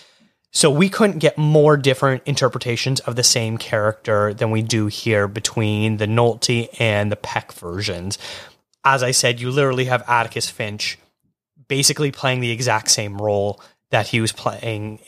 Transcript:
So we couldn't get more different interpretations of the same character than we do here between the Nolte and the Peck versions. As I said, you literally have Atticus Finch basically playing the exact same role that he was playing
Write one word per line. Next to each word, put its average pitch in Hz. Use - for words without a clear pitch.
So -
we 165
couldn't 196
get 151
more 151
different 135
interpretations 127
of 123
the 123
same 113
character 107
than 110
we 110
do 113
here 104
between 107
the 107
Nolte 117
and 104
the 104
Peck -
versions. 92
As 131
I 127
said, 123
you 127
literally 131
have 127
Atticus 117
Finch -
basically 143
playing 127
the 120
exact 113
same 101
role 101
that 110
he 117
was 110
playing 107